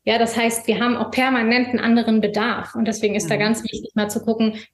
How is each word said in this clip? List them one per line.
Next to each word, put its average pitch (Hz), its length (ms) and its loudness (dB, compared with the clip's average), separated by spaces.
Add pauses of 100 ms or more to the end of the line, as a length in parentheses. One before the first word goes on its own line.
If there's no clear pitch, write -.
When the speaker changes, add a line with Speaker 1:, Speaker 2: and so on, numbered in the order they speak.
Speaker 1:
Ja, 220 120 2
das 226 200 0
heißt, 233 320 -2
wir 202 100 2
haben 240 180 0
auch 226 140 -4
permanent 247 600 2
einen 240 100 0
anderen 226 400 2
Bedarf 208 560 -2
und 226 100 0
deswegen 208 300 0
ist 185 160 -2
da - 20 2
Speaker 2:
Mhm. 202 60 0
Speaker 1:
ganz 220 240 0
wichtig, - 300 -8
mal 208 140 0
zu 226 160 -4
gucken, 220 340 0 (160)